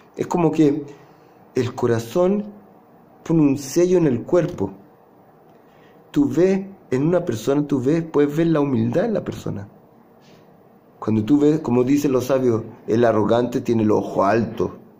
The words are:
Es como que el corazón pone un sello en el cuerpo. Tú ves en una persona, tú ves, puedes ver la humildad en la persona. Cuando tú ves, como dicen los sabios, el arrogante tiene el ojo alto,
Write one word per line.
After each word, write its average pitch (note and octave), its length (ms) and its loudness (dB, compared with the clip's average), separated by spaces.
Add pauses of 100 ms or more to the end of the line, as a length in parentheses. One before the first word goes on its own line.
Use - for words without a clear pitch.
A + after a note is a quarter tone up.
(160)
Es B2 100 -4
como E3+ 240 0
que D3+ 340 2 (720)
el A#2 200 -2
corazón F3+ 720 0 (800)
pone E3 180 2
un C#3+ 160 2
sello F3+ 400 0
en E3 80 2
el A#2 160 0
cuerpo. D#3+ 500 -2 (1400)
Tú C#3+ 180 0
ves F#3 340 0 (280)
en C3+ 160 0
una E3+ 180 0
persona, C#3 420 -2
tú C#3+ 140 -2
ves, D3+ 220 0
puedes D3 320 0
ver E3 140 0
la D#3 120 2
humildad C3 440 0
en A#3 100 -2
la - 80 -4
persona. G2+ 460 -10 (1300)
Cuando A2 260 0
tú C#3+ 140 2
ves, D3+ 220 2
como B2 240 0
dicen C#3+ 260 0
los B2+ 140 0
sabios, B2+ 380 0 (240)
el A#2 180 2
arrogante A2+ 560 0
tiene A2+ 240 0
el G#2+ 80 2
ojo G2 320 0
alto, G2+ 540 -2 (220)